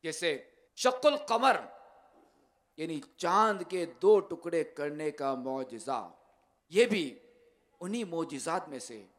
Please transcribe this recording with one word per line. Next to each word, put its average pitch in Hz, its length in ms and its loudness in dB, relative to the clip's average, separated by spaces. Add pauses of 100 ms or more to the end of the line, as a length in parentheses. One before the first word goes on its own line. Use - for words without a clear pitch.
جیسے 160 340 -2 (380)
شق 254 300 2
القمر، 269 500 4 (1200)
یعنی 156 220 -6 (180)
چاند 196 520 2
کے 180 160 -2 (160)
دو 208 180 8
ٹکڑے 170 440 -4
کرنے 151 480 -6
کا 139 240 -4
معجزہ، 127 760 -6 (600)
یہ 202 160 6
بھی 170 340 -2 (600)
انہی 214 240 -6
معجزات 165 680 -4
میں 139 100 -12
سے 110 260 -16 (140)